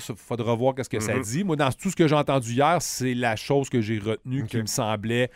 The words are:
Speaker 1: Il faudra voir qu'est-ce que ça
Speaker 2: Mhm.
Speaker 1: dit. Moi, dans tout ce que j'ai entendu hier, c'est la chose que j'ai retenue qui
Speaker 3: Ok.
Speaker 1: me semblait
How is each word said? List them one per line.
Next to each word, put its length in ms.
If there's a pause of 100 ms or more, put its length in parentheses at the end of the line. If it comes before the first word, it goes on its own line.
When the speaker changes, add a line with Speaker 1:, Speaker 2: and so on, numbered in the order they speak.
Speaker 1:
Il 80
faudra 400
voir 200
qu'est-ce 140
que 120
ça 140
Speaker 2:
Mhm. 80
Speaker 1:
dit. 200
Moi, 140
dans 140
tout 180
ce 80
que 100
j'ai 80
entendu 380
hier, 280
c'est 340
la 200
chose 320
que 140
j'ai 160
retenue 480
qui 120
Speaker 3:
Ok. 40
Speaker 1:
me 60
semblait 680